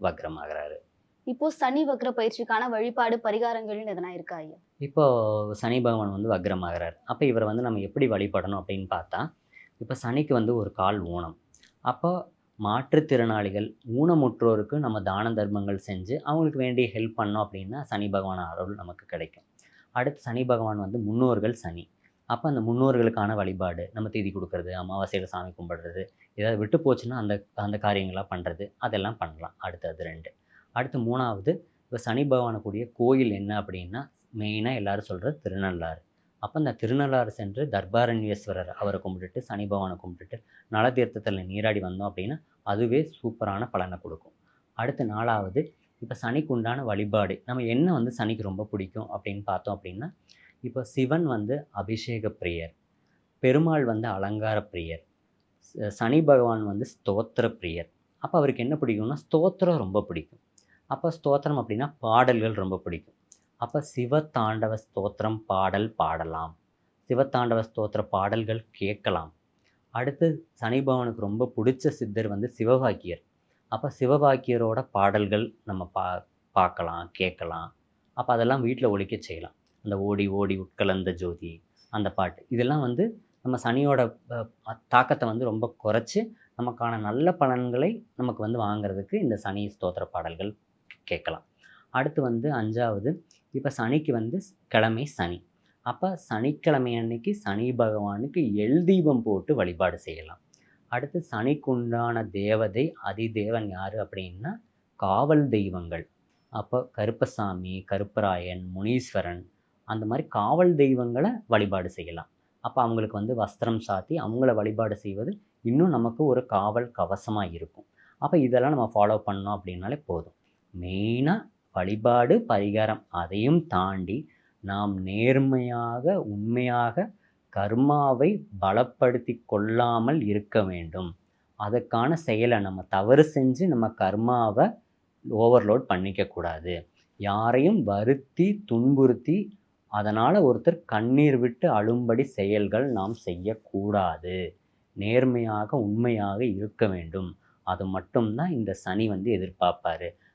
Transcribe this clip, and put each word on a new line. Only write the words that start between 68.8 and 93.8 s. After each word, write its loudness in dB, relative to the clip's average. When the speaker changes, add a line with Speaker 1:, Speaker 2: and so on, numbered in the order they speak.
Speaker 1:
அடுத்து 0
சனி -2
பகவானுக்கு 0
ரொம்ப -2
பிடிச்ச 2
சித்தர் -2
வந்து -4
சிவவாக்கியர். 2
அப்ப -4
சிவவாக்கியரோட 2
பாடல்கள் 2
நம்ம -8
பா-, -4
பார்க்கலாம், 0
கேட்கலாம். -4
அப்ப 0
அதெல்லாம் 2
வீட்ல 0
ஒலிக்க -2
செய்யலாம். -12
அந்த -4
"ஓடி 0
ஓடி 0
உட்கலந்த -2
ஜோதி" -8
அந்த -2
பாட்டு, -4
இதெல்லாம் 0
வந்து 0
நம்ம -2
சனியோட, 2
அஹ், -8
தாக்கத்தை 4
வந்து -2
ரொம்ப -2
குறைச்சு 2
நமக்கான -2
நல்ல 2
பலன்களை 0
நமக்கு -4
வந்து -2
வாங்குறதுக்கு -2
இந்த 0
சனி -4
ஸ்தோத்திர -6
பாடல்கள் -6
கேட்கலாம். -6
அடுத்து -2
வந்து -2
அஞ்சாவது, -2
இப்ப -2
சனிக்கு 0